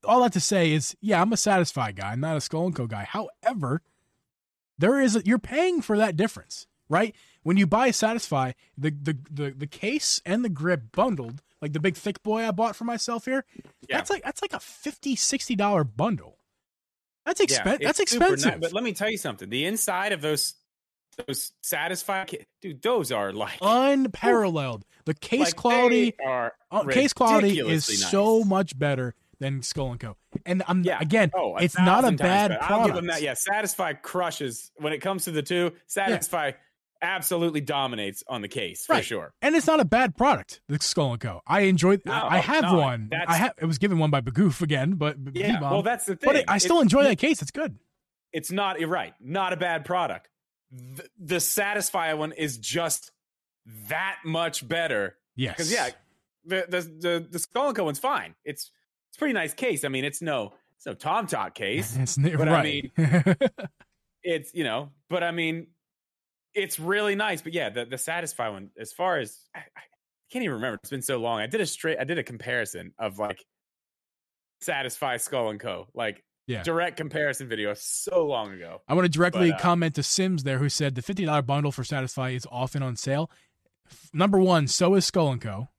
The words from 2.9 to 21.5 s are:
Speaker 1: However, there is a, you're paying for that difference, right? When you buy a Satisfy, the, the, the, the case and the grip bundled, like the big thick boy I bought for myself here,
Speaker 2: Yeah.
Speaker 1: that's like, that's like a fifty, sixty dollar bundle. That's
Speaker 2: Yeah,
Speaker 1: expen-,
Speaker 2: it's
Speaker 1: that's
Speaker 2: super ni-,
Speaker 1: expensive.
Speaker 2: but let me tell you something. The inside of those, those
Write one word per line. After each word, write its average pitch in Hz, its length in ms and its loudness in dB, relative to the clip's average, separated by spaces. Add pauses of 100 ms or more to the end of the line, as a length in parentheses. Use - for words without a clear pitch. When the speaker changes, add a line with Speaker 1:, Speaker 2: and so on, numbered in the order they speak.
Speaker 1:
However, 190 800 -2 (960)
there 233 220 4
is 233 160 4
a, 220 80 2
you're 220 140 4
paying 339 440 0
for 214 160 0
that 208 180 2
difference, - 500 -4 (220)
right? 202 260 2 (280)
When 175 140 4
you 196 100 6
buy 226 220 4
a 226 40 2
Satisfy, 156 600 0 (240)
the, 147 140 -2
the, 143 280 -4 (120)
the, 143 200 -4
the 135 160 -10
case - 600 -2
and 214 180 0
the 233 40 -2
grip 151 440 -2
bundled, 143 500 -2 (200)
like 151 100 -4
the 151 80 -2
big 180 160 0
thick - 260 -6
boy 220 240 -2
I 220 40 -2
bought 214 260 0
for 226 80 -10
myself 233 420 -4
here, 262 180 -2 (440)
Speaker 2:
Yeah. - 100 -2
Speaker 1:
that's - 120 -4
like, 403 140 -2
that's - 180 -8
like 403 120 -6
a - 60 -8
fifty, - 560 -6
sixty - 400 -2
dollar 202 280 4
bundle. 143 540 -2 (880)
That's 349 140 0
Speaker 2:
Yeah, 392 60 6 (160)
Speaker 1:
expen-, 202 180 2
Speaker 2:
it's 269 180 0
Speaker 1:
that's 370 140 0
Speaker 2:
super 240 160 4
ni-, - 60 6
Speaker 1:
expensive. 160 280 0
Speaker 2:
but 165 100 -2
let 208 120 -2
me 226 100 -2
tell 214 160 -2
you 208 80 -4
something. 101 320 -8
The 131 160 -2
inside 202 460 -2
of 160 100 -4
those, 151 320 -2 (720)
those - 260 -6 (100)